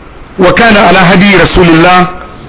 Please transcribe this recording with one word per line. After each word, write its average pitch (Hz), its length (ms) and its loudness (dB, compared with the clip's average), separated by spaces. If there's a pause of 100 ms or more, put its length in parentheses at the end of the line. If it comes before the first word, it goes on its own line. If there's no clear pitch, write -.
(400)
وكان 214 380 0
على 202 200 0
هدي 190 380 0
رسول 175 340 0
الله 175 380 2 (420)